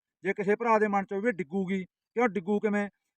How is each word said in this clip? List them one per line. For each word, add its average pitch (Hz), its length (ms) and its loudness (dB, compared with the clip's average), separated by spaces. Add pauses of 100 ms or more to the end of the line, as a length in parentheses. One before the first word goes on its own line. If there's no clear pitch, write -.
(240)
ਜੇ 190 100 -2
ਕਿਸੇ 208 220 0
ਭਰਾ 226 240 4
ਦੇ 214 80 4
ਮਨ 196 180 0
ਚ - 80 -8
ਹੋਵੇ 208 180 0
ਡਿੱਗੂਗੀ, 185 520 -4
ਕਿਉਂ - 440 -4
ਡਿੱਗੂ 202 320 -2
ਕਿਵੇਂ? 202 300 0 (280)